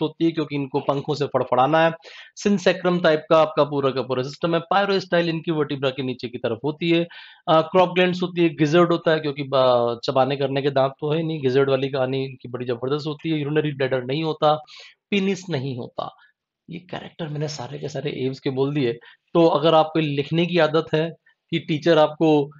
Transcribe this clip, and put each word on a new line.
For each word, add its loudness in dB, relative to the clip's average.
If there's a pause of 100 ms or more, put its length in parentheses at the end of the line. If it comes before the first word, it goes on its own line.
होती -4
है, 2
क्योंकि -4
इनको -4
पंखों -2
से -4
फड़फड़ाना 2
है। 4 (440)
सिनसेक्रम 0
टाइप 2
का 6
आपका 2
पूरा 0
का -4
पूरा -4
सिस्टम -4
है। 0
पायरोस्टाइल 0
इनकी -4
वर्टिब्रा -2
के -6
नीचे -6
की -12
तरफ -4
होती -2
है। 2 (420)
अ, 6
क्रॉप 2
ग्लैंड्स 0
होती -2
है, 6
गिजर्ड 4
होता 0
है, 2
क्योंकि -6
ब-, 2
चबाने 0
करने -2
के 0
दांत 0
तो -4
है -2
नहीं। -6
गिजर्ड 2
वाली 0
कहानी -2
इनकी -14
बड़ी -10
जबरदस्त 0
होती -6
है। -2
यूरिनरी 0
ब्लैडर -2
नहीं -4
होता, 2 (560)
पेनिस -2
नहीं -4
होता। -10 (540)
ये -12
कैरेक्टर -12
मैंने -6
सारे -12
के -10
सारे -8
एव्स -6
के -4
बोल -2
दिए। 0 (420)
तो 6
अगर 4
आपको 4
लिखने 0
की 0
आदत 2 (100)
है 0 (400)
कि 0
टीचर 2
आपको 2